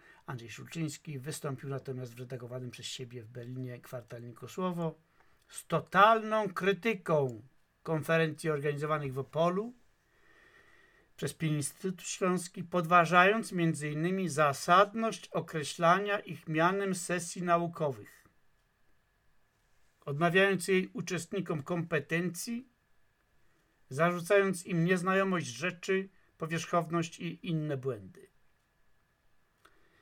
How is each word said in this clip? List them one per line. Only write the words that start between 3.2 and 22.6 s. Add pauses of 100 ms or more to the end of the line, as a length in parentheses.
w
Berlinie
kwartalniku
Słowo (500)
z
totalną
krytyką (420)
konferencji
organizowanych
w
Opolu (1400)
przez
Pilny
Instytut
Śląski,
podważając
między
innymi
zasadność
określania
ich
mianem
sesji
naukowych, (1800)
odmawiając
jej
uczestnikom
kompetencji, (1200)